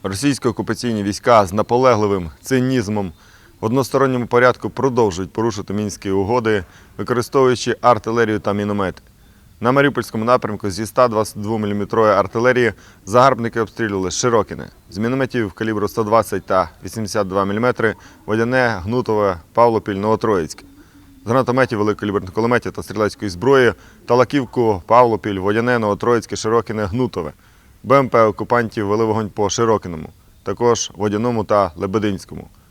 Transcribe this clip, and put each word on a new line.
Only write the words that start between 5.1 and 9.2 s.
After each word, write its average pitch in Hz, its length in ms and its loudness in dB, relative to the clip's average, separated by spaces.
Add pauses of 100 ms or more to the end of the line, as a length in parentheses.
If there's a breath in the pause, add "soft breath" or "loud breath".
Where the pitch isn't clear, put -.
порушити 104 420 -4
мінські 104 360 -6
угоди, 104 540 0 (340 soft breath)
використовуючи 123 840 0
артилерію 113 600 2
та 104 120 -2
міномети. 101 500 -4 (580 soft breath)